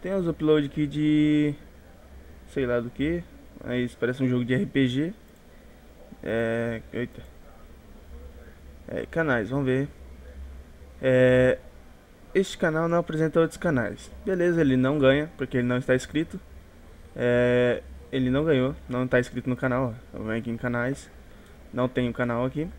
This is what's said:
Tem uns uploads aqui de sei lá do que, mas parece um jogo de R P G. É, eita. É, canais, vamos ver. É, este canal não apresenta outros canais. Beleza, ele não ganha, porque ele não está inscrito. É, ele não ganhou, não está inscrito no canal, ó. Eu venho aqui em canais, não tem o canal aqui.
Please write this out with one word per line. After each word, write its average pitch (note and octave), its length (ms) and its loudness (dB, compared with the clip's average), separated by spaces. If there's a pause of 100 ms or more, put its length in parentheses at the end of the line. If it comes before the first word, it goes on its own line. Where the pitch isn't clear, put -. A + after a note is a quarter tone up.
Tem F#3 140 -4
uns F#3 100 0
uploads D3+ 440 2
aqui D3+ 180 -2
de D3+ 640 2 (1000)
sei C#3 120 -2
lá A#2+ 140 0
do A#2+ 100 -6
que, D#3+ 320 -2 (400)
mas B2 340 -4
parece B2+ 280 -2
um B2+ 60 2
jogo B2 160 2
de A#2+ 80 0
R D#3+ 120 2
P C3+ 220 2
G. C#3+ 260 -2 (1080)
É, A2+ 580 -2 (120)
eita. A#2 280 -6 (1700)
É, - 180 -6
canais, B2+ 440 0
vamos C#3 160 -2
ver. C3 240 0 (1120)
É, B2+ 560 6 (760)
este F#3+ 240 0
canal E3 300 0
não E3+ 120 2
apresenta D#3+ 420 2
outros D#3+ 160 2
canais. A#2 520 -2 (160)
Beleza, F3 360 2
ele C3 160 4
não C3 200 2
ganha, C#3+ 380 4
porque C3 220 -4
ele B2 100 2
não B2 100 2
está B2+ 160 0
inscrito. D3+ 460 -2 (760)
É, B2 680 2 (300)
ele C3 160 2
não C#3 160 2
ganhou, C#3 280 2 (140)
não B2 160 -2
está B2+ 160 2
inscrito B2 300 -4
no B2 80 0
canal, B2+ 360 0
ó. - 240 -14
Eu G#2 60 -8
venho A2 160 -2
aqui A2+ 100 -8
em A#2 60 -4
canais, A#2+ 560 -4 (600)
não B2 160 0
tem B2+ 180 0
o A#2 60 -4
canal A#2+ 320 -2
aqui. C#3+ 340 -4